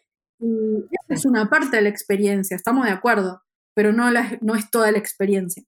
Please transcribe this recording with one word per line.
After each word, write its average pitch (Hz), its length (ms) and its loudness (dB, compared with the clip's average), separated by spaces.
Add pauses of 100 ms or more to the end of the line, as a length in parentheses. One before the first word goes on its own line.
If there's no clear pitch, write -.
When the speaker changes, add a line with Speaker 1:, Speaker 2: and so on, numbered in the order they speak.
(380)
Speaker 1:
Y 233 80 -8 (460)
esa - 160 -8
Speaker 2:
Sí. 311 60 -4
Speaker 1:
es - 100 -2
una 220 260 2
parte 302 280 0
de 214 40 4
la 202 60 4
experiencia, 202 680 -2
estamos 247 300 0
de 208 60 0
acuerdo, 190 500 -2 (320)
pero 208 180 4
no 240 200 2
la, 240 280 -2
no 214 140 0
es 214 160 -6
toda 220 220 2
la 214 60 0
experiencia. 196 680 -2